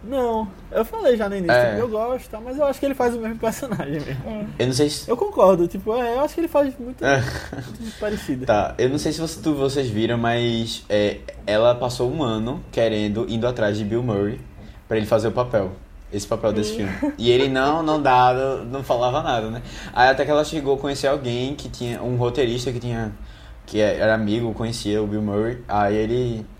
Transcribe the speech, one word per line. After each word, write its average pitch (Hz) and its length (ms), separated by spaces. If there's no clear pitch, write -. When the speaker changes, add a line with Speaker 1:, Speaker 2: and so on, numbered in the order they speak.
Speaker 1:
Não, 233 380
eu 220 140
falei 311 320
já 208 120
no 202 60
início, 175 180
Speaker 2:
É. 123 280
Speaker 1:
eu 240 80
gosto, 233 420
tá? 220 100
Mas 254 160
eu 294 80
acho 269 140
que 277 80
ele 277 80
faz 240 220
o - 20
mesmo 226 200
personagem 208 560
mesmo. 135 300
Speaker 3:
É. 214 220
Speaker 2:
Eu 123 80
não 131 40
sei 147 160
se - 220
Speaker 1:
Eu 247 60
concordo, 196 500
tipo, 208 280
é, 240 200
eu 262 60
acho 294 140
que 349 60
ele 330 80
faz 285 300
muito, 247 260
Speaker 2:
É. 135 120
Speaker 1:
muito 226 180
parecido. 151 480
Speaker 2:
Tá, 104 320
eu 127 100
não 143 100
sei 156 140
se 151 80
você, 160 200
tu, 156 140
vocês 135 340
viram, 113 280
mas, 117 720
é, 104 300
ela 113 300
passou 123 340
um 156 140
ano 117 480
querendo, 107 580
indo 117 200
atrás 110 280
de 110 80
Bill 113 180
Murray 107 380
pra 110 100
ele 104 100
fazer 110 200
o 104 60
papel, 104 400
esse 101 140
papel 110 260
desse 107 240
Speaker 3:
Sim. 107 100
Speaker 2:
filme. 285 320
E 117 100
ele 127 200
não, 139 340
não 156 180
dá, 127 320
não, 131 320
não 123 200
falava 127 400
nada, 113 260
né? 120 100
Aí 123 160
até 135 160
que 135 60
ela 151 140
chegou 139 320
a - 20
conhecer 139 300
alguém 131 480
que - 120
tinha, 120 320
um 123 140
roteirista 123 560
que 120 80
tinha, 117 320
que 107 160
é, 101 180
era 110 160
amigo, 113 400
conhecia 110 480
o 104 60
Bill 107 140
Murray, 107 440
aí 104 300
ele 113 500